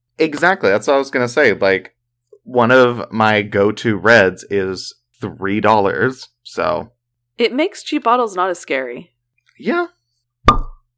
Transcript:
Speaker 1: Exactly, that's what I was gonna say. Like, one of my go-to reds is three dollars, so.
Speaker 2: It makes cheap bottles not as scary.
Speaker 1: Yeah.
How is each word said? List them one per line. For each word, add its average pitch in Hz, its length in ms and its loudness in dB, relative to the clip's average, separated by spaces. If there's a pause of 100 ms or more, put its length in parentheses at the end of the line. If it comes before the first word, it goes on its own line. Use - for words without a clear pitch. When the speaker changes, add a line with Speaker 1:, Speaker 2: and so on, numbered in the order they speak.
(160)
Speaker 1:
Exactly, 160 540 0
that's 107 160 0
what 147 80 2
I 139 40 2
was 135 120 -4
gonna 123 160 -2
say. 120 280 2
Like, 95 420 -2 (480)
one 120 260 0
of 123 400 4
my 107 320 0
go-to 104 540 0
reds 95 520 4
is 95 460 -6 (260)
three 98 400 -6
dollars, 104 680 0 (160)
so. 82 480 -6 (440)
Speaker 2:
It 233 160 -2
makes 311 300 -4
cheap - 220 -6
bottles 233 320 -2
not 185 140 -2
as 175 100 -8
scary. 131 520 -8 (460)
Speaker 1:
Yeah. 339 280 -4 (1120)